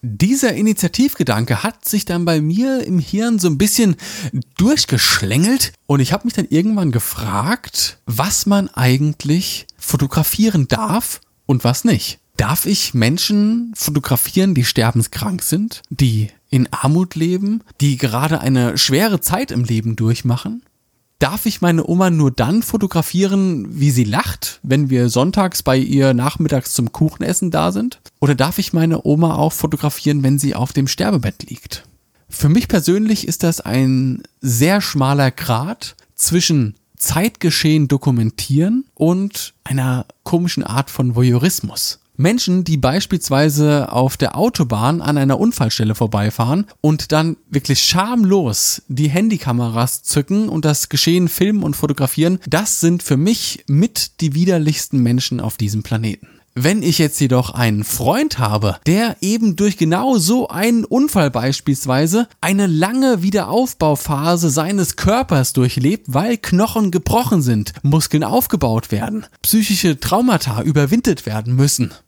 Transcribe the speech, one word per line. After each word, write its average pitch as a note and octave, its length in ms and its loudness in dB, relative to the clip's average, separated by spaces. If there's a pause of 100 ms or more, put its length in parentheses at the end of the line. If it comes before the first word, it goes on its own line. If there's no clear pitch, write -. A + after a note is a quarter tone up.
Dieser G3 460 2
Initiativgedanke F3 1080 0
hat - 260 -6
sich G#3 160 -2
dann F3 200 -2
bei E3 140 2
mir A#3 440 0
im F3+ 160 0
Hirn A3 400 0
so F3+ 80 2
ein D3+ 100 0
bisschen G#3 380 2 (600)
durchgeschlängelt F#3 1200 0 (140)
und C#3+ 120 2
ich C3 140 2
habe G3+ 120 -2
mich A#3+ 100 -2
dann - 120 -2
irgendwann F#3 440 2
gefragt, A2+ 1120 -4
was C3+ 400 -2
man G2+ 240 2
eigentlich D3 960 0 (140)
fotografieren D#3 880 0
darf A2 540 -4 (260)
und B2+ 160 0
was B2 220 -2
nicht. - 340 -2 (180)
Darf A#2+ 300 -2
ich - 260 -2
Menschen G#3 800 0
fotografieren, - 800 0
die B2+ 120 2
sterbenskrank A#2+ 760 -2
sind, G3+ 480 -4
die A2+ 400 0 (220)
in B2+ 200 0
Armut E3+ 440 0
leben, F#3+ 480 -2 (180)
die C#3 160 2
gerade C3+ 440 -2
eine B2+ 360 0
schwere F3 440 2
Zeit G#3 280 -2
im B2 140 -2
Leben A2+ 320 -2
durchmachen? A#2+ 680 -2 (560)
Darf F#3 280 -2
ich - 160 -2
meine E3+ 260 2
Oma F#3 220 2
nur D#3 200 4
dann C3 320 0
fotografieren, F#3 1160 0
wie C#3+ 120 4
sie B2 120 4
lacht, - 600 -4
wenn C3+ 260 0
wir B2 200 2
sonntags F3+ 540 0
bei C3 140 2
ihr C3+ 360 2
nachmittags C3+ 600 -2
zum A#2 180 -2
Kuchenessen - 600 -2
da D#3+ 200 0
sind? A3 300 -6 (180)
Oder C#3+ 160 2
darf C3+ 240 -2
ich - 140 -6
meine E3 320 0
Oma D#3 300 2
auch D#3 180 0
fotografieren, D3 680 -2
wenn C3+ 160 2
sie C#3 160 -4
auf - 180 -4
dem C3+ 140 0
Sterbebett C3 640 -2
liegt? - 340 -16 (440)
Für - 220 0
mich G3+ 180 4
persönlich G3+ 640 0
ist - 140 -4
das E3 180 0
ein C3 600 0 (180)
sehr C#3 400 2
schmaler C#3 500 0
Grat C3 640 -6 (200)
zwischen D3+ 600 0 (220)
Zeitgeschehen D#3 880 0
dokumentieren C#3+ 1080 0
und F#3 600 -2 (100)
einer B2+ 420 -2 (180)
komischen F3 400 -2
Art C3 260 -4
von B2 260 -2
Voyeurismus. B2 840 0 (180)
Menschen, F#3 460 2
die D#3+ 140 0
beispielsweise D3 1120 0
auf C3 240 0
der - 220 -2
Autobahn D3 640 0
an D3 160 0
einer C3+ 200 2
Unfallstelle A2+ 580 0
vorbeifahren A2+ 720 0 (140)
und D#3 320 0
dann D#3+ 240 0 (140)
wirklich C#3 340 0
schamlos F#3+ 1040 0
die D3 220 0
Handykameras B2+ 920 0
zücken G3 440 0
und D#3 160 -4
das D3+ 240 0
Geschehen E3+ 400 2
filmen G3+ 340 0
und D#3 140 -2
fotografieren, D3+ 720 0
das E3 320 0
sind F3 240 2
für C3+ 140 0
mich - 500 -2
mit - 540 0
die D#3 120 0
widerlichsten D#3 680 0
Menschen B2 380 0
auf - 160 -6
diesem G#2+ 260 -4
Planeten. A2 460 -6 (280)
Wenn E3 260 0
ich E3 160 0
jetzt D3+ 200 0
jedoch B2+ 300 2
einen G#2+ 340 0
Freund F#3+ 560 -2
habe, G#2 460 0
der G#3 340 0
eben G#3 380 0
durch G3+ 180 0
genau G3+ 420 0
so G3+ 300 0
einen A3+ 380 0
Unfall A3 440 2
beispielsweise C#3 1000 0 (100)
eine G3 260 2
lange G3 580 2
Wiederaufbauphase E3 1300 0
seines E3 460 0
Körpers F#3 560 0
durchlebt, B2+ 560 0
weil F#3 300 0
Knochen G3+ 540 0
gebrochen F#3 500 0
sind, A#2 320 0 (100)
Muskeln D3+ 400 2
aufgebaut B2+ 720 0
werden, G#3+ 320 -4 (160)
psychische F#3+ 580 2
Traumata F3+ 600 0
überwindet D3 640 0
werden A2+ 320 -2
müssen C3+ 340 2 (160)